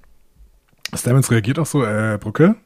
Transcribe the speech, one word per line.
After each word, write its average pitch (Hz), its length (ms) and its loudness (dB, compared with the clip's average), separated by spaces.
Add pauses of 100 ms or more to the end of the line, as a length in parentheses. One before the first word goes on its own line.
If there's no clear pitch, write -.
(960)
Stamets 127 360 0
reagiert 113 260 0
auch 160 80 -2
so, 139 180 -2
„Äh, 107 380 -2
Brücke, 151 340 2 (100)